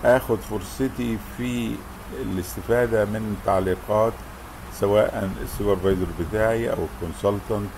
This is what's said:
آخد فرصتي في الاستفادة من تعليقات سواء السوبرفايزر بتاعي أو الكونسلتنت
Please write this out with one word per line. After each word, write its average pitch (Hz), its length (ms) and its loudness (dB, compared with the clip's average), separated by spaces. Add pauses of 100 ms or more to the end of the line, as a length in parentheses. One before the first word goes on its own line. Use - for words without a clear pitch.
آخد 123 320 6
فرصتي 113 800 -4 (200)
في 120 380 -2 (460)
الاستفادة 107 840 2
من 107 400 -2
تعليقات 98 680 2 (680)
سواء 104 500 4 (140)
السوبرفايزر 95 640 2 (140)
بتاعي 110 500 0
أو - 80 0 (180)
الكونسلتنت 101 840 -2